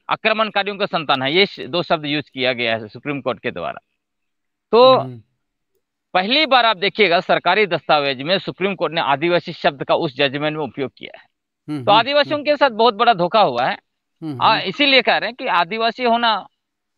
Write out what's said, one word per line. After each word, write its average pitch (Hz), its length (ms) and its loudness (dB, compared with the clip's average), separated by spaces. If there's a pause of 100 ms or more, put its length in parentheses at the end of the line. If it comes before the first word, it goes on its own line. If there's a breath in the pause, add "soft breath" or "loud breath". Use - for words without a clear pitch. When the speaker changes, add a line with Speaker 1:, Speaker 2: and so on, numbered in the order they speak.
(100)
Speaker 1:
आक्रमणकारियों 208 640 -2
का 190 100 -4
संतान 143 360 -2
है। 135 120 -2
ये 196 120 2
श-, - 140 -10
दो 165 220 -4
शब्द 160 240 -4
यूज़ 147 280 -4
किया 127 180 -2
गया 117 240 -2
है 110 120 -10
सुप्रीम 139 320 -10
कोर्ट 117 200 -6
के 123 100 -6
द्वारा। 82 280 -8 (920)
तो 254 260 8
Speaker 2:
हम्म। 127 240 -8 (920)
Speaker 1:
पहली 233 320 0
बार 240 200 4
आप 220 100 2
देखिएगा, 185 440 2
सरकारी 185 460 0
दस्तावेज 143 560 0
में 180 160 -2
सुप्रीम 180 360 -6
कोर्ट 156 180 -4
ने 165 80 -4
आदिवासी 160 520 0
शब्द 147 320 -2
का 160 100 0
उस 120 220 -2
जजमेंट 143 400 -2
में 156 80 -6
उपयोग 131 320 -8
किया - 220 -18
है। - 60 -20 (440)
Speaker 2:
हम्म, 147 160 -8
Speaker 1:
तो 202 80 4
Speaker 2:
हम्म, 214 80 6
Speaker 1:
आदिवासियों 285 380 0
Speaker 2:
हम्म। 294 60 -10
Speaker 1:
के 294 120 0
साथ 277 140 2
बहुत 226 240 2
बड़ा 233 200 4
धोखा 175 260 2
हुआ 131 260 2
है। 190 120 -4 (440)
Speaker 2:
हम्म, 151 200 -8
Speaker 1:
आ, 202 100 6
Speaker 2:
हम्म। 196 100 0
Speaker 1:
इसीलिए 262 400 2
कह 190 140 2
रहे 165 120 -2
हैं 233 80 -10
कि 262 100 -10
आदिवासी 220 580 -2
होना, 233 420 0 (520)